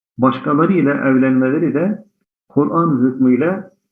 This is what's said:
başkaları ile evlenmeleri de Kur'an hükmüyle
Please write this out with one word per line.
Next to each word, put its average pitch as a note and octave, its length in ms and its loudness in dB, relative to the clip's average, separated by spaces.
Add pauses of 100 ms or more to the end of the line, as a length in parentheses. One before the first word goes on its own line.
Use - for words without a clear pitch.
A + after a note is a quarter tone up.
(180)
başkaları D3 560 0
ile C#3+ 180 0
evlenmeleri C3 800 0
de F3+ 320 -4 (440)
Kur'an D3 580 0
hükmüyle C3 600 0 (220)